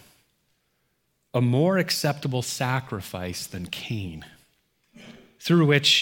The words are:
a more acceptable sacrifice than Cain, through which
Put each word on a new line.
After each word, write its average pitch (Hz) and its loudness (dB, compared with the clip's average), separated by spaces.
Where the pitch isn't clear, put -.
a 120 2
more 143 4
acceptable 143 -2
sacrifice 117 -6
than 90 -10
Cain, 92 -8
through 170 4
which 143 4